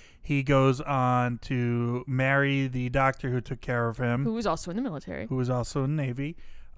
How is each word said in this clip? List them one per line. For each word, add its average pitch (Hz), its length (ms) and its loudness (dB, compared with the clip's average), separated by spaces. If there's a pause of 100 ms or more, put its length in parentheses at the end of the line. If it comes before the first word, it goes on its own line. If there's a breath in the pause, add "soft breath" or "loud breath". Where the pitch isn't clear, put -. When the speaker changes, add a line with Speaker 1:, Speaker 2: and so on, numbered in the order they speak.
(200 soft breath)
Speaker 1:
he 139 220 0
goes 135 400 6
on 127 600 2
to 120 640 0
marry 139 600 2
the 123 220 -4
doctor 135 400 2
who 123 120 0
took 120 200 -8
care 120 280 0
of 113 100 -4
him. 123 240 0
Speaker 2:
Who 220 100 0
was 226 140 -2
also 170 240 -2
in 185 60 -6
the 240 40 -2
military. 135 460 -8
Speaker 1:
Who 131 80 -4
was 127 160 0
also 127 320 -2
in 139 140 -2
the 151 60 -2
Navy. 139 320 -6 (420 soft breath)